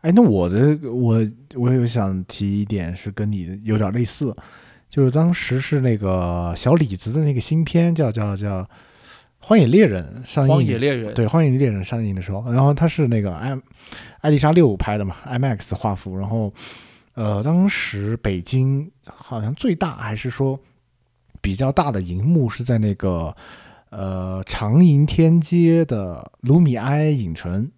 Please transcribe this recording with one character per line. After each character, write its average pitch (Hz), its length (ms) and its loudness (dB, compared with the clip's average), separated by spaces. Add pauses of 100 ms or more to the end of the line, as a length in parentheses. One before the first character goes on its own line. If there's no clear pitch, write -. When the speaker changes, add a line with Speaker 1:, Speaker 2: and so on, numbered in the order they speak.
Speaker 1:
哎， 160 140 0
那 233 60 8
我 101 260 6
的， 131 300 4 (120)
我， 113 380 2 (280)
我 123 180 0
有 127 100 2
想 98 420 -2
提 101 360 -2
一 - 20 -2
点 95 320 -4
是 104 160 -10
跟 104 180 -4
你 95 360 -8
有 107 140 0
点 98 120 0
类 120 140 -2
似， 117 280 -6 (540)
就 - 160 0
是 131 60 4
当 160 240 2
时 131 260 -4
是 135 220 -2
那 120 160 0
个 87 580 -2
小 127 200 2
李 135 200 0
子 110 160 -8
的 147 100 -2
那 147 120 0
个 123 80 -2
新 160 240 0
片 170 280 2
叫， 156 180 0
叫， 104 240 -4
叫 101 260 -6 (800)
《荒 - 180 4
野 165 80 8
猎 170 220 6
人》 95 420 -4
上 147 160 0
映。 139 80 4
Speaker 2:
荒 139 100 4
野 117 140 0
猎 135 180 0
人。 110 200 -6
Speaker 1:
对， 120 120 2
《荒 160 160 4
野 147 60 4
猎 131 200 2
人》 101 140 -2
上 117 180 -6
映 104 140 -2
的 92 60 -4
时 92 100 -8
候， 107 200 -6
然 127 120 4
后 143 100 4
他 151 140 0
是 151 200 0
那 117 140 2
个 95 140 -4
艾-， 131 240 -8 (640)
艾 151 80 0
丽 147 80 4
莎 139 140 2
六 151 260 4
拍 104 220 -2
的 101 40 -2
嘛 92 120 -6 (100)
，I 123 140 -6
M 131 60 0
X 117 280 -4
画 98 220 -2
幅， 92 200 -12
然 98 140 -6
后， 110 240 -4 (600)
呃， 104 260 -2
当 175 260 2
时 107 500 -4
北 98 220 -2
京 135 500 -2 (140)
好 - 380 -12
像 107 140 -4
最 208 200 0
大 165 200 -4
还 107 200 -8
是 117 140 -6
说 135 280 -2 (840)
比 95 140 -4
较 131 160 -2
大 147 200 0
的 104 80 -2
荧 90 240 -4
幕 151 240 2
是 117 160 -6
在 120 140 0
那 107 160 0
个， 87 420 -4 (540)
呃， 95 560 -8
长 113 340 0
楹 151 280 6
天 165 340 4
街 165 420 2
的 98 480 -6 (100)
卢 135 180 4
米 143 180 4
埃 143 320 0
影 113 240 -2
城。 95 440 -6